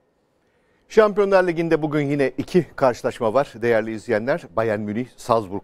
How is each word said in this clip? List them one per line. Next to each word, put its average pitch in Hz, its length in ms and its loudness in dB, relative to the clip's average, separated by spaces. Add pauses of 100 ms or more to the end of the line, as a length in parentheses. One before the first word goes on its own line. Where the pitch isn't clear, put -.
(880)
Şampiyonlar 196 580 4
Ligi'nde 165 360 0
bugün 151 240 -2
yine 139 320 0
iki 143 280 0 (100)
karşılaşma 117 580 0
var 139 280 0
değerli 113 300 0
izleyenler. 117 500 -2 (140)
Bayern 110 240 0
Münih 107 260 -6 (100)
Salzburg 101 480 -2